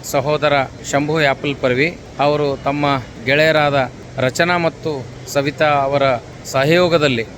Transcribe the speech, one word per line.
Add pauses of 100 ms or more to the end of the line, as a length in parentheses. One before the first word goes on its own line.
ಸಹೋದರ (380)
ಶಂಭು
ಯಾಪಲ್
ಪರ್ವಿ. (200)
ಅವರು
ತಮ್ಮ (380)
ಗೆಳೆಯರಾದ (260)
ರಚನಾ
ಮತ್ತು (260)
ಸವಿತಾ
ಅವರ (420)
ಸಹಯೋಗದಲ್ಲಿ (120)